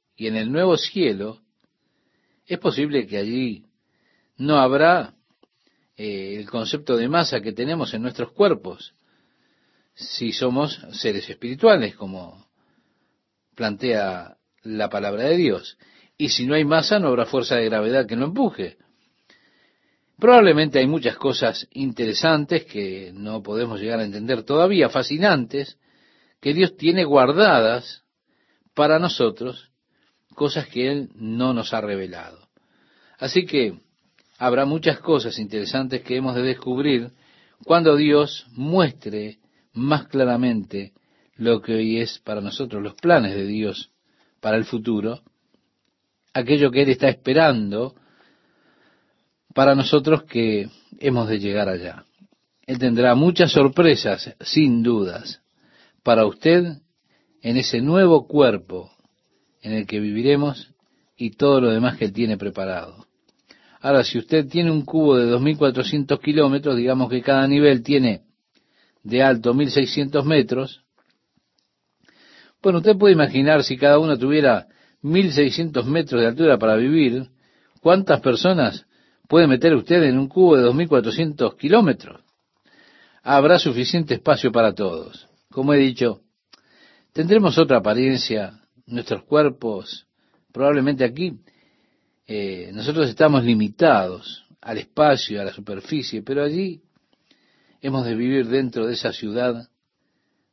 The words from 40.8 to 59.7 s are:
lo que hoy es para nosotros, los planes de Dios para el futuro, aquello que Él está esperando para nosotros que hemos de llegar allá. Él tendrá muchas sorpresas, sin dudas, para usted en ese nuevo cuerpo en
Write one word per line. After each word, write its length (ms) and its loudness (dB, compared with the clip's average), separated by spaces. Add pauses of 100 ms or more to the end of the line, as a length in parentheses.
lo 240 0
que 140 -6
hoy 240 -2
es 200 -8
para 220 -10
nosotros, 420 -10
los 120 -12
planes 400 2
de 120 -6
Dios 440 -6 (500)
para 160 -2
el 80 -2
futuro, 580 -6 (1120)
aquello 380 2
que 120 2
Él 80 4
está 180 2
esperando 880 0 (1600)
para 200 4
nosotros 500 2
que 440 -2 (300)
hemos 300 -2
de 100 -2
llegar 300 -2
allá. 360 -10 (640)
Él 120 -6
tendrá 360 4
muchas 380 4
sorpresas, 880 2
sin 420 2
dudas, 600 -4 (600)
para 220 4
usted 540 0 (640)
en 140 -2
ese 240 -2
nuevo 460 4
cuerpo 640 0 (720)
en 100 -10